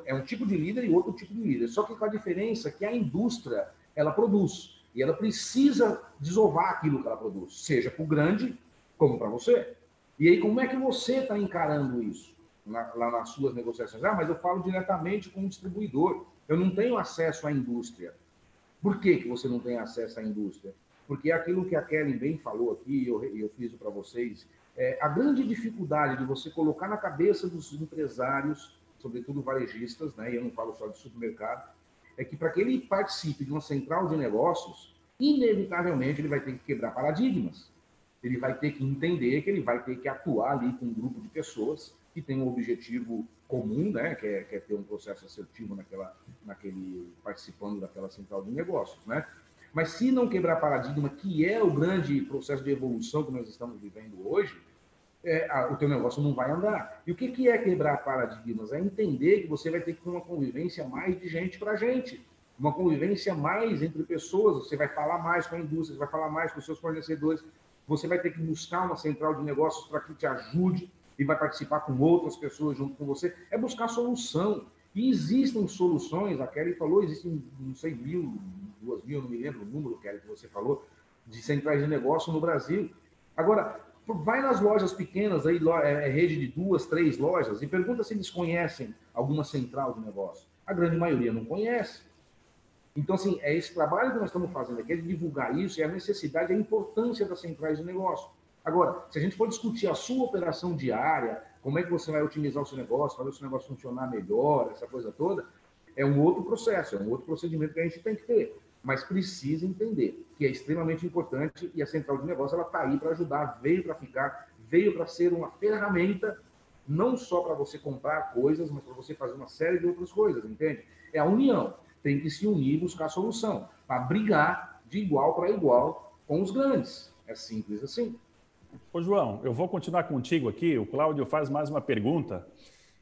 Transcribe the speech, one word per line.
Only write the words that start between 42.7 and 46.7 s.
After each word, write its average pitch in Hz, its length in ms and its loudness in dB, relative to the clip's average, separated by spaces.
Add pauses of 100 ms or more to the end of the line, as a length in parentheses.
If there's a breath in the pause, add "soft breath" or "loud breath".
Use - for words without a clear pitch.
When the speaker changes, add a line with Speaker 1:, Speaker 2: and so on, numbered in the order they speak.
Speaker 1:
comum, 127 440 -2
né, 151 240 -2
que - 100 -10
é, 101 180 -4
que 107 120 -12
é 98 40 -4
ter 104 160 -8
um 101 80 -6
processo 101 420 -12
assertivo 101 500 -12
naquela, 95 400 -12 (300)
naquele, 92 640 -12 (100)